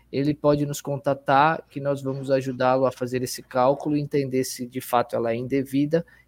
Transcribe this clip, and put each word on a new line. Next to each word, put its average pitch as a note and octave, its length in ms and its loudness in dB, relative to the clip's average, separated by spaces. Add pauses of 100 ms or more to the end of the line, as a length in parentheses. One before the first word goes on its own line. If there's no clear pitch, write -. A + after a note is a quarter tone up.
(120)
ele C#3 200 0
pode D3 320 2
nos C#3+ 160 -6
contatar, C#3+ 880 2
que - 120 -10
nós C#3 200 -2
vamos C3+ 300 -6
ajudá-lo C3 560 2
a B2 60 2
fazer B2+ 320 -4
esse - 180 -8
cálculo C3+ 560 2
e - 20 2
entender C3+ 440 -2
se B2+ 240 -8
de B2+ 120 -8
fato A#2+ 360 0
ela A#2 160 0
é A#2 40 -2
indevida, C#3 720 -2 (220)